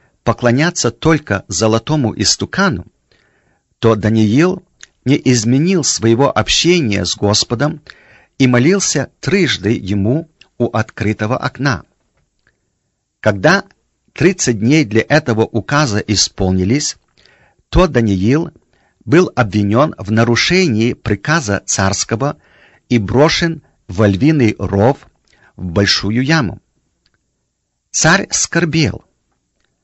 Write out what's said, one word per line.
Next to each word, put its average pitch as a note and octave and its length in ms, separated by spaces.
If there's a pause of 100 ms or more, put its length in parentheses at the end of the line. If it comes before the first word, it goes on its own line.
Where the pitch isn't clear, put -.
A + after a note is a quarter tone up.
(220)
поклоняться B2 680
только C3+ 580
золотому A2 720
истукану, C#3+ 680 (920)
то A2+ 160
Даниил A2+ 680 (420)
не C#3 200
изменил C3+ 580
своего A#2 540
общения A2+ 680
с - 120
Господом A#2+ 640 (580)
и C3 80
молился C3+ 640 (100)
трижды B2 500
ему G#2 580 (300)
у A#2 80
открытого G#2+ 720
окна. C3 460 (1400)
Когда A2 440 (480)
тридцать D#3+ 460
дней C3+ 260
для A2 240
этого A#2 340
указа A2+ 580
исполнились, G2 960 (720)
то F3 160
Даниил B2 640 (540)
был D#3+ 320
обвинён G#2+ 600
в G2 140
нарушении A#2 840
приказа G#2+ 720
царского A2+ 720 (520)
и A#2+ 100
брошен D3+ 640 (260)
во F#2 200
львиный A#2+ 500
ров, G2+ 500 (480)
в F#2 80
большую G2+ 600
яму. C#3 360 (1300)
Царь F#3 400
скорбел, D#3+ 760 (800)